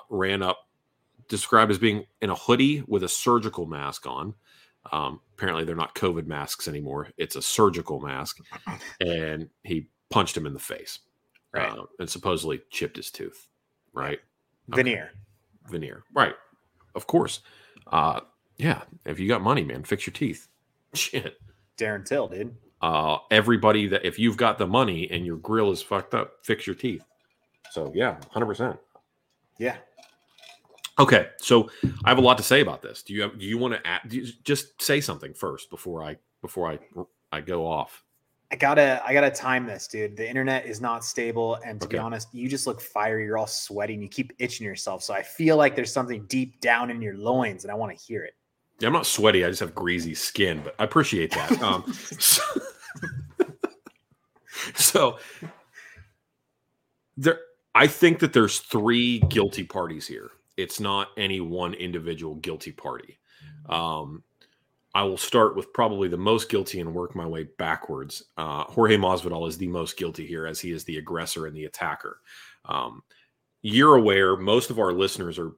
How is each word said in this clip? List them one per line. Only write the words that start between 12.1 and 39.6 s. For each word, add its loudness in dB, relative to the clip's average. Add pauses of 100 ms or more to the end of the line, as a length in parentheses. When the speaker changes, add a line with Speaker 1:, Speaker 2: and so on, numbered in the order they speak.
Speaker 1:
supposedly -4
chipped -6
his -12
tooth. -14 (440)
Right? -6 (500)
Speaker 2:
Veneer. 0 (540)
Speaker 1:
Okay. -16
Veneer. -10 (100)
Right. 2 (600)
Of -10
course. 2 (460)
Uh, 2 (360)
yeah. 0 (220)
If -6
you -2
got 2
money, 2
man, -8
fix -4
your -10
teeth. -6 (460)
Shit. -6 (420)
Speaker 2:
Darren -4
Till, -2
dude. -10 (260)
Speaker 1:
Uh, 2 (120)
everybody 6
that, 0
if -4
you've 2
got 2
the 0
money 0
and -4
your -6
grill 0
is -2
fucked -4
up, -2
fix -2
your -6
teeth. -6 (680)
So -6
yeah, 0 (120)
hundred -2
percent. -4 (800)
Speaker 2:
Yeah. -4 (1200)
Speaker 1:
Okay, 8 (100)
so 6 (340)
I 8
have 8
a 8
lot 8
to -4
say 6
about -2
this. -14
Do -14
you -2
have, -6
do -10
you -2
wanna -2
add, -4
do -6
you, -8 (180)
just -2
say 2
something -6
first -8
before -10
I, -10 (240)
before -4
I, -6 (540)
I -6
go -4
off? -6 (480)
Speaker 2:
I -8
gotta, 4
I -4
gotta 6
time -2